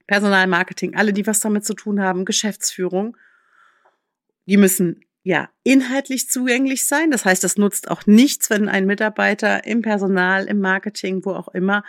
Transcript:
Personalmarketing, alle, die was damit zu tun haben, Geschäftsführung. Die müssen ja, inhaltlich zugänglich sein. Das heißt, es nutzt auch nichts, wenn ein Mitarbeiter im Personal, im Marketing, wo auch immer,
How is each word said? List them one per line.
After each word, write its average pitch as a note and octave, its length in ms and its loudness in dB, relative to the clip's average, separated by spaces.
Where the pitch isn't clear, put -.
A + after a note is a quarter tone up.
Personalmarketing, F#3 880 0
alle, G#3 160 2
die G3+ 140 -4
was G#3+ 140 0
damit G#3+ 240 -2
zu A3 100 -2
tun G3+ 260 -4
haben, F#3+ 240 -2
Geschäftsführung. F#3+ 920 -4
Die G3 120 4
müssen F#3 460 2
ja, F3 240 -2
inhaltlich C4 640 0
zugänglich B3+ 580 -2
sein. D#4 240 0
Das B3 140 -2
heißt, F#3+ 200 2
es F3 120 -4
nutzt G3+ 340 0
auch - 160 -6
nichts, A#3 440 4
wenn G#3+ 180 0
ein G3 160 0
Mitarbeiter G3+ 800 0
im A3+ 160 -2
Personal, F#3+ 640 0
im G#3 140 -2
Marketing, F#3+ 640 -4
wo F#3+ 80 -4
auch F3 160 -10
immer, G3 400 -2